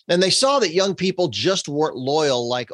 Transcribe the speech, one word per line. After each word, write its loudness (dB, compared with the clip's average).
And 2
they 4
saw 2
that 0
young 0
people 0
just -2
weren't -2
loyal 0
like -4